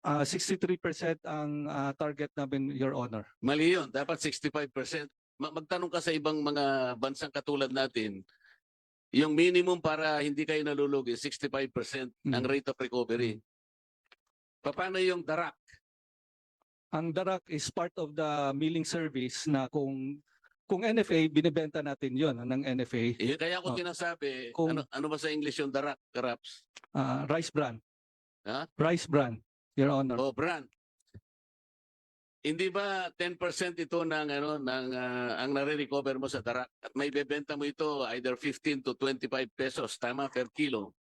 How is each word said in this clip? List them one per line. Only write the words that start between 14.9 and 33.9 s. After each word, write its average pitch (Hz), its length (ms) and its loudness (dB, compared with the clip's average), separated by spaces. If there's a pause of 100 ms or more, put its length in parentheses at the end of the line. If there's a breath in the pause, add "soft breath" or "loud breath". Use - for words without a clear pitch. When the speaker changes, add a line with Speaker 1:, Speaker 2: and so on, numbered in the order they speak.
Speaker 2:
yung 180 240 2
darak? 156 320 -2 (1400)
Speaker 1:
Ang 165 220 -2
darak 185 340 -2
is 151 240 -4
part 175 240 -4
of 147 160 -6
the 147 400 0
milling 156 320 0
service 147 640 -4
na 135 220 2
kung, 135 500 -4 (460 soft breath)
kung 190 160 0
N 226 180 4
F - 80 2
A, 160 160 6
binibenta 156 540 2
natin 139 340 -4
yun, 135 240 2
ah, 117 80 -8
ng 135 220 -2
N 131 160 0
F - 100 -4
A. 117 120 2 (120)
Speaker 2:
Eh, 131 220 0
kaya 175 240 -2
ako 180 80 -4
Speaker 1:
Oh. - 80 -2
Speaker 2:
sinasabi, 165 720 -4
Speaker 1:
Kung 160 240 2
Speaker 2:
ano, 156 160 -2
ano 143 160 -4
ba 151 80 0
sa 151 160 -2
English 147 320 -2
yung 139 80 0
darak, 139 260 -2 (140)
Karaps? - 560 -6 (240)
Speaker 1:
Ah, 131 400 0
rice 160 180 2
bran. 131 300 0 (680)
Speaker 2:
Ha? 127 320 -4
Speaker 1:
Rice 165 320 2
bran, 135 320 2 (320)
Your 139 160 4
Honor. 135 320 2
Speaker 2:
Oh, 135 160 0
bran. 156 320 -2 (1800)
Hindi 165 240 0
ba 196 480 -2
ten 175 240 -4
percent 175 400 -2
ito 170 240 0